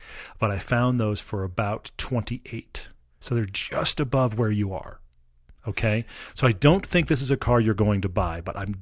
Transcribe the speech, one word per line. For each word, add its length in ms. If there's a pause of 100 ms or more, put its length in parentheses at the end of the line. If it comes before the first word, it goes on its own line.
(400)
but 120
I 80
found 420
those 180
for 240
about 540
twenty-eight. 880 (320)
So 160
they're 100
just 540
above 400
where 120
you 220
are. 260 (680)
Okay? 380 (280)
So 140
I 60
don't 320
think 240
this 120
is 100
a 40
car 240
you're 140
going 280
to 60
buy, 320
but 160
I'm 260